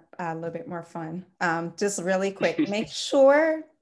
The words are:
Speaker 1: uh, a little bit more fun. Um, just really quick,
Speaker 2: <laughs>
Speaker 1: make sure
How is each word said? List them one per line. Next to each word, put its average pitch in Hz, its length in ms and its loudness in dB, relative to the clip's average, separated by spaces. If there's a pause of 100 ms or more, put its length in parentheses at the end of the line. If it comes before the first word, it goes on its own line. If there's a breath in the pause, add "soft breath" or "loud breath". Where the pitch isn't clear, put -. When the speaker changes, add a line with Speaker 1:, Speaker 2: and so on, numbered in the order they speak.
(200)
Speaker 1:
uh, 170 120 -4
a 160 40 -6
little 165 160 -8
bit 165 180 -10
more 170 140 -8
fun. 170 420 -10 (160)
Um, 170 360 -2
just 202 240 -2
really 190 300 0
quick, 165 280 -2
Speaker 2:
<laughs> 160 100 2
Speaker 1:
make 214 200 -4
sure 302 760 4 (180)